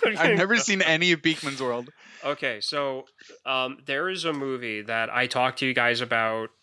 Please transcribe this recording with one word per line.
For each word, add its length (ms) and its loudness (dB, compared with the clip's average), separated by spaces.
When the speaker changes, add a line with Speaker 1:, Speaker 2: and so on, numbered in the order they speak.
Speaker 1:
World. 160 2
Speaker 2:
<laughs> 0 -
I've 200 4
never 200 4
Speaker 1:
<laughs> 20 2
Speaker 2:
seen 220 2
any 300 4
of 100 2
Beakman's 400 -2
World. 280 -4
Speaker 1:
Okay, 380 -4
so, 420 -4
um, 400 -2
there 240 -2
is 140 -6
a 80 0
movie 520 -4
that 260 -2
I 180 0
talked 320 0
to 60 0
you 80 0
guys 260 2
about, 520 -2